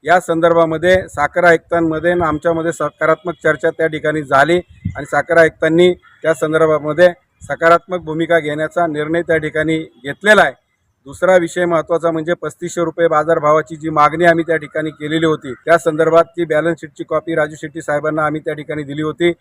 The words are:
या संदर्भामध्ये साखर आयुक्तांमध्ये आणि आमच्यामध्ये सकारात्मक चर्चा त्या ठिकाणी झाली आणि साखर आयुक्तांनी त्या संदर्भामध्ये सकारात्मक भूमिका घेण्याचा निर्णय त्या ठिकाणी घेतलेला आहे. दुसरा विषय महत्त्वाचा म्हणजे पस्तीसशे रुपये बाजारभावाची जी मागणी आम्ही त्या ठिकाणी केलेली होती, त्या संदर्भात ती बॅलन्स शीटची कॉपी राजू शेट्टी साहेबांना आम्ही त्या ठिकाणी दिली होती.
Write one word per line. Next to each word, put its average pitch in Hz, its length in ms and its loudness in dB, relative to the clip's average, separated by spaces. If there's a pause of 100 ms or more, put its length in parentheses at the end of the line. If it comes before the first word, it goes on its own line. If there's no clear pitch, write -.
या 170 140 4
संदर्भामध्ये 165 760 2 (140)
साखर 151 340 -2
आयुक्तांमध्ये 165 680 2
आणि 175 100 0
आमच्यामध्ये 160 500 -2
सकारात्मक 160 640 -2 (100)
चर्चा 160 260 0
त्या 160 180 -2
ठिकाणी 151 360 -4
झाली 143 340 2 (400)
आणि 143 80 -10
साखर 147 320 -2
आयुक्तांनी 165 560 4
त्या - 400 -4
संदर्भामध्ये 156 760 2 (320)
सकारात्मक 165 580 0
भूमिका 160 400 0
घेण्याचा 156 480 -2
निर्णय 156 340 -4
त्या 165 160 0
ठिकाणी 156 400 -2
घेतलेला 160 640 0
आहे. 147 100 2 (540)
दुसरा 175 300 0
विषय 175 300 0
महत्त्वाचा 165 460 -2
म्हणजे 160 220 -4
पस्तीसशे 170 500 -8
रुपये 170 240 -2
बाजारभावाची 156 680 0
जी 156 140 -8
मागणी 156 360 2
आम्ही 165 220 4
त्या 160 100 0
ठिकाणी 156 320 -6
केलेली 151 360 -4
होती, 151 280 -2
त्या 160 240 0
संदर्भात 165 460 2
ती 170 220 -6
बॅलन्स 156 360 -2
शीटची 160 220 -16
कॉपी 160 320 -6
राजू 156 200 -2
शेट्टी 156 260 -14
साहेबांना 151 440 -2
आम्ही 151 160 -4
त्या 156 120 -8
ठिकाणी 151 300 -10
दिली 143 180 -8
होती. 156 400 -2